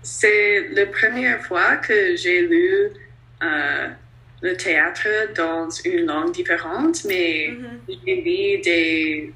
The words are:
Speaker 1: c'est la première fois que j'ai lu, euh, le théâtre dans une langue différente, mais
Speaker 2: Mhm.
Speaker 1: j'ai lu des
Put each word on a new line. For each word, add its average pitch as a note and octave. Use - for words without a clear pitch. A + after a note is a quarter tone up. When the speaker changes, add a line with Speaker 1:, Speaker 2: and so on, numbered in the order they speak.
Speaker 1:
c'est G#3
la G3+
première A#3+
fois F#3
que G3
j'ai F4
lu, F#4
euh, C#3+
le F3+
théâtre F3
dans E3
une F4
langue D#4
différente, D#4+
mais E3
Speaker 2:
Mhm. A#3+
Speaker 1:
j'ai F#4
lu F3+
des D#3+